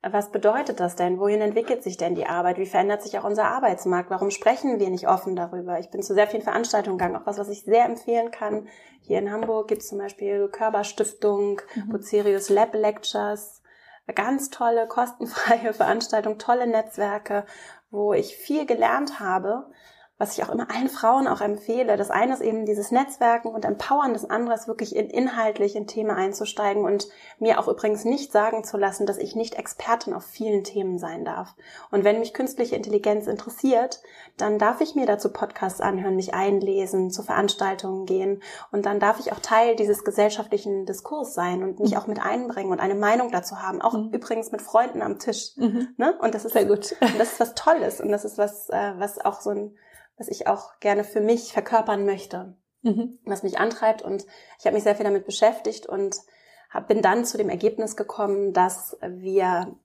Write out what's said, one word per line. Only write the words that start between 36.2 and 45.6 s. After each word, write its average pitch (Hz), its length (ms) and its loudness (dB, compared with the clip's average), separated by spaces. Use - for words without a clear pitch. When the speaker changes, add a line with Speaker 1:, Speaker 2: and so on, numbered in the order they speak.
Speaker 1:
einlesen, 190 760 2
zu 196 140 -8
Veranstaltungen 190 840 -2
gehen 190 380 0
und 208 160 -2
dann 202 140 0
darf 214 180 4
ich - 140 -6
auch - 80 -8
Teil 226 340 6
dieses 208 300 2
gesellschaftlichen 202 840 0
Diskurs 254 480 -8
sein 180 300 -2
und 190 160 -6
mich 208 120 4
Speaker 2:
Mhm. - 40 0
Speaker 1:
auch 208 100 -4
mit 214 180 -4
einbringen 240 460 -4
und 185 80 0
eine 196 160 0
Meinung 226 380 2
dazu 180 280 -4
haben, 190 220 -6
auch 233 120 2
Speaker 2:
Mhm. 220 180 -2
Speaker 1:
übrigens 226 400 -4
mit 214 100 -8
Freunden 240 400 2
am 202 160 -4
Tisch. - 380 -6
Speaker 2:
Mhm. 247 400 0